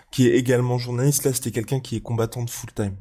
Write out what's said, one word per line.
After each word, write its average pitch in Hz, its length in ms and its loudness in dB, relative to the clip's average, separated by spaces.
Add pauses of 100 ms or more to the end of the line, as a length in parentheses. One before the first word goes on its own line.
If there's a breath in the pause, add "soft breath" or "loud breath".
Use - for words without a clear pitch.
(100)
qui 127 160 4
est 117 100 6
également 123 420 2
journaliste, 123 460 0
là 131 100 2
c'était - 160 -4
quelqu'un 123 300 -4
qui 117 160 -8
est 101 40 -4
combattante 117 480 -4
full - 240 -12
time. 98 280 -4